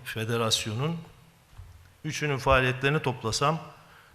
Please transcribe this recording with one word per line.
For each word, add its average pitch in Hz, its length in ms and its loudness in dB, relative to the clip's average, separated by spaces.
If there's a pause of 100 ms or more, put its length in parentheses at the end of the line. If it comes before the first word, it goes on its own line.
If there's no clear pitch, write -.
federasyonun, 117 920 -2 (1040)
üçünün 147 340 -2
faaliyetlerini 131 640 4
toplasam 139 580 0 (540)